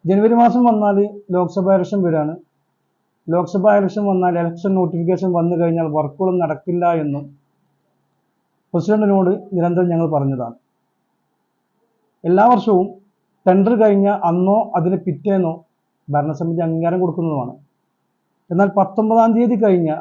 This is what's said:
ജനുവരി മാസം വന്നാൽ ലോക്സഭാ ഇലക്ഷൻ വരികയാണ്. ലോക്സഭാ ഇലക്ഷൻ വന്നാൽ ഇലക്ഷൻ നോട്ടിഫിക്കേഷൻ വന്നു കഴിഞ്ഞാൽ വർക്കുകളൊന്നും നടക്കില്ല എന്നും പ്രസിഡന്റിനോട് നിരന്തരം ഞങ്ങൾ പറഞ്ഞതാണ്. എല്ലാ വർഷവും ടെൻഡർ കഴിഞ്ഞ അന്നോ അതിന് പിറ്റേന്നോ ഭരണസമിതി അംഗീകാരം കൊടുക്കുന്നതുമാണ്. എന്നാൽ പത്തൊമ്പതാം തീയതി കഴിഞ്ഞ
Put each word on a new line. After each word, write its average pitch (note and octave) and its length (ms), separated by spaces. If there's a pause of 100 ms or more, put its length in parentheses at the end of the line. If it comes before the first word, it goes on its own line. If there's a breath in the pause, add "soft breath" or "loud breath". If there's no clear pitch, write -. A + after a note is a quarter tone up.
ജനുവരി G#3 280
മാസം A#3+ 320
വന്നാൽ G#3 440 (220)
ലോക്സഭാ F3+ 440
ഇലക്ഷൻ F#3 280
വരികയാണ്. D#3+ 320 (920)
ലോക്സഭാ F#3+ 480
ഇലക്ഷൻ G3+ 280
വന്നാൽ F3+ 340
ഇലക്ഷൻ E3+ 360
നോട്ടിഫിക്കേഷൻ F3+ 580
വന്നു E3+ 220
കഴിഞ്ഞാൽ E3 300
വർക്കുകളൊന്നും D#3 640
നടക്കില്ല F3 440
എന്നും D3 440 (1400)
പ്രസിഡന്റിനോട് G3 840
നിരന്തരം F3 340
ഞങ്ങൾ E3 220
പറഞ്ഞതാണ്. C3+ 420 (1700)
എല്ലാ F#3 200
വർഷവും G#3+ 420 (600)
ടെൻഡർ G3 280
കഴിഞ്ഞ G3+ 320
അന്നോ G3 680
അതിന് F3+ 200
പിറ്റേന്നോ F3+ 680 (440)
ഭരണസമിതി D#3 520
അംഗീകാരം E3 380
കൊടുക്കുന്നതുമാണ്. D#3+ 520 (1000)
എന്നാൽ F#3+ 160
പത്തൊമ്പതാം G#3+ 680
തീയതി A3+ 300
കഴിഞ്ഞ F3 380